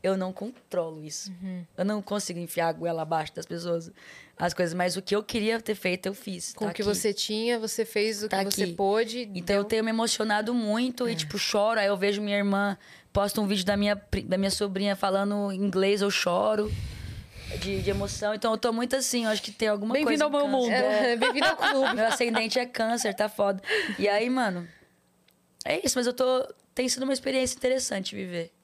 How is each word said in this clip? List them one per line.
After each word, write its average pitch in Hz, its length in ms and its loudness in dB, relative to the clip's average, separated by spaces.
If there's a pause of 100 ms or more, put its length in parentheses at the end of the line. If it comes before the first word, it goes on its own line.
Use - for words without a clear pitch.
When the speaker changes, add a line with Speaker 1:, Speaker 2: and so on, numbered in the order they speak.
Speaker 1:
eu 190 140 2
não 185 160 -2
controlo 165 720 -6
isso. 156 260 -10 (120)
Speaker 2:
Uhum. 180 240 -8 (100)
Speaker 1:
Eu 180 80 0
não 208 160 0
consigo 196 380 -4
enfiar 165 300 0
a 165 40 2
goela 165 300 -2
abaixo 156 320 -2
das 165 100 -8
pessoas, 170 480 -4 (460)
as 175 160 0
coisas. 175 180 2
Mas 180 240 0
o 196 60 -6
que 202 120 0
eu 208 80 2
queria 220 380 0
ter 214 140 -2
feito, 185 320 -2
eu 196 80 -4
fiz. 185 400 -10
Speaker 2:
Com 214 100 -6
Speaker 1:
Tá 202 60 0
Speaker 2:
o 170 40 -8
que - 60 -8
Speaker 1:
aqui. 202 140 2
Speaker 2:
você 202 180 0
tinha, 226 460 -2
você 220 260 -2
fez 208 380 0
o 214 80 -4
Speaker 1:
Tá 190 120 2
Speaker 2:
que 196 80 0
você 196 120 2
Speaker 1:
aqui. 175 100 0
Speaker 2:
pôde, 220 600 0
Speaker 1:
Então, 185 220 0
eu 202 60 4
Speaker 2:
deu. - 60 0
Speaker 1:
tenho 220 160 2
me 226 60 0
emocionado 220 640 0
muito 240 520 0
e, 233 60 0
Speaker 2:
É. - 20 -2
Speaker 1:
tipo, 156 220 -6
choro. 214 420 2
Aí 202 80 4
eu 202 120 2
vejo 202 240 0
minha 202 160 0
irmã, 202 400 2 (340)
posta 208 300 2
um 202 40 0
vídeo 190 200 0
da 202 100 2
minha 202 180 2
pri-, - 280 -4
da 185 160 0
minha 196 120 2
sobrinha 196 460 0
falando 202 560 0
inglês, 196 480 2
eu 202 100 4
choro 208 600 2 (880)
de, 190 220 -2
de 196 80 0
emoção. 202 440 -2
Então, 220 180 0
eu 220 60 2
tô 233 140 0
muito 247 240 0
assim, 247 300 0
eu 214 40 2
acho 214 120 0
que 208 100 -10
tem 214 160 0
alguma 208 240 0
Speaker 3:
Bem-vindo 294 160 4
Speaker 1:
coisa 302 160 4
Speaker 3:
ao 302 60 2
meu 285 100 2
Speaker 1:
em 269 300 2
câncer. 254 120 4
Speaker 3:
mundo. 220 120 2
Speaker 2:
É, 240 220 4
<laughs> 226 40 -2
bem-vindo 302 260 4
ao 339 120 4
clube. 269 360 4
Speaker 1:
Meu 214 120 2
ascendente 226 520 2
é 247 60 2
câncer, 226 480 0
tá 208 160 0
foda. 202 320 0 (380)
E 196 100 2
aí, 220 220 2
mano, 196 360 0 (960)
é 311 220 0
isso, 254 140 0
mas 247 80 0
eu 247 80 0
tô, 254 340 0 (260)
tem 254 140 0
sido 254 140 -2
uma 269 100 0
experiência 262 420 0
interessante 247 600 -2
viver. 175 360 -8 (140)